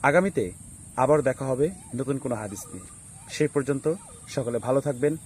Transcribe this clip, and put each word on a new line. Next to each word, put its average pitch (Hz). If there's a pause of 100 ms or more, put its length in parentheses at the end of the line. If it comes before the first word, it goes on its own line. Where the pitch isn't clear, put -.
আগামীতে 143 (440)
আবার 143
দেখা 131
হবে 135 (260)
নতুন 135
কোনো 127
হাদিস 104
নিয়ে। 92 (440)
সেই -
পর্যন্ত 139 (340)
সকলে 120
ভালো 131
থাকবেন 147